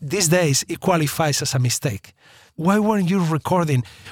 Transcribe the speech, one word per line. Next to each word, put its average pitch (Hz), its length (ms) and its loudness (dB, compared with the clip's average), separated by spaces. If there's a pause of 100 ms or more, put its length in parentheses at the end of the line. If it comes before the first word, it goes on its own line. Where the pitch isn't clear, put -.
these 156 280 -2
days, 160 400 2
it 170 120 -6
qualifies 156 640 0
as - 120 -6
a 131 40 0
mistake. 123 540 -4 (440)
Why 190 220 2
weren't 208 320 2
you 190 140 2
recording? 160 580 0 (300)